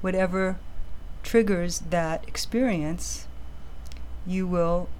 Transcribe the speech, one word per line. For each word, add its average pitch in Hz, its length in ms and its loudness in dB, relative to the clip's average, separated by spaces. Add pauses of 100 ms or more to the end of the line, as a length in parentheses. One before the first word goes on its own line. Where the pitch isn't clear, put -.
whatever 185 560 2 (640)
triggers 185 560 4 (100)
that 165 380 0
experience, 175 1000 0 (1000)
you 185 180 0
will 175 440 2 (100)